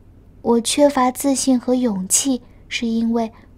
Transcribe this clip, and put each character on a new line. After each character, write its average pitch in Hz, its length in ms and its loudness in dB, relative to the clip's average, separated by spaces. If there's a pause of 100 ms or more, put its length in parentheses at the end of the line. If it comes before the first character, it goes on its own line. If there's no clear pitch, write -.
(420)
：“我 233 180 2
缺 285 280 2
乏 254 240 0
自 277 200 -2
信 254 260 0
和 247 180 -2
勇 202 320 -2
气， 254 340 0 (260)
是 - 200 -4
因 226 240 0
为 226 200 -2 (260)